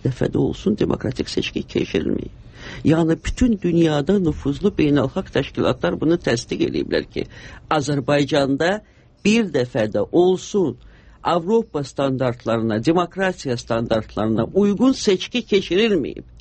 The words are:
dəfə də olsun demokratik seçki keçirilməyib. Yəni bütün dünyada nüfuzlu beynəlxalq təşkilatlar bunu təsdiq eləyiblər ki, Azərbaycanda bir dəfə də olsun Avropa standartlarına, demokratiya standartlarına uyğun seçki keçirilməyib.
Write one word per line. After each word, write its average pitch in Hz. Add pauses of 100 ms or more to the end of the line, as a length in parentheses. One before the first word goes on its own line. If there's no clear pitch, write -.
dəfə 135
də -
olsun 143
demokratik -
seçki -
keçirilməyib. 55 (500)
Yəni 160
bütün 233
dünyada 165
nüfuzlu 151
beynəlxalq 147
təşkilatlar 123
bunu 165
təsdiq -
eləyiblər 69
ki, - (440)
Azərbaycanda 143 (540)
bir 214
dəfə 123
də 101
olsun 180 (460)
Avropa 175
standartlarına, 120
demokratiya 175
standartlarına 113
uyğun 202
seçki 226
keçirilməyib. 196 (160)